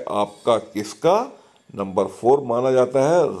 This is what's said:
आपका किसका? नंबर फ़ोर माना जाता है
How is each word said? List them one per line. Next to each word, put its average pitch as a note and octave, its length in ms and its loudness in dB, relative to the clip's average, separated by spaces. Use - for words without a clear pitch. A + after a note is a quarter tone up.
आपका G#2 480 -2
किसका? G#2+ 580 -2
नंबर G2 320 -4
फ़ोर B2+ 360 0
माना B2 300 -2
जाता B2+ 300 2
है E3 200 2